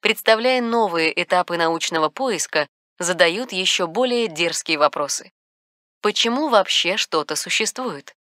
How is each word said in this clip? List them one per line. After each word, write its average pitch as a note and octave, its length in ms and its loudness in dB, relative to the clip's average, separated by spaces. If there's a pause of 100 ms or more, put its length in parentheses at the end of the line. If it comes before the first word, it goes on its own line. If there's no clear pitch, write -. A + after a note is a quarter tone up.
представляя A3+ 600 2
новые G3 480 0 (120)
этапы F3 340 0
научного E3 520 0
поиска, E3 600 -2 (300)
задают F3+ 540 2
ещё F#3 360 -2
более A#3+ 400 0
дерзкие D#3+ 500 -2
вопросы. D3 540 0 (720)
Почему A#3 460 0
вообще G3 480 2
что-то D#3 380 -2
существует? G#3 880 -4